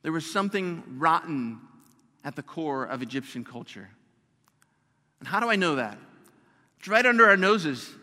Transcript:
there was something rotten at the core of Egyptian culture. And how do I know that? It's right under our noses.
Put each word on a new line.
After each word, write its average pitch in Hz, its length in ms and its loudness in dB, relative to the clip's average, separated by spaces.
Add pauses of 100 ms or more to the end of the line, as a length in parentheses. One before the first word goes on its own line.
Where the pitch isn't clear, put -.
there 160 60 -2
was 160 120 -4
something 196 600 -4 (140)
rotten 143 600 0 (680)
at 143 120 -10
the 143 80 -10
core 143 400 -4
of 123 180 -8
Egyptian 127 400 -10
culture. 107 480 -16 (1300)
And - 80 -18
how 202 140 -2
do 233 100 0
I 214 60 4
know 175 180 2
that? 107 240 -6 (800)
It's - 80 -20
right 214 180 4
under 233 240 8
our 196 80 8
noses. 185 540 0 (120)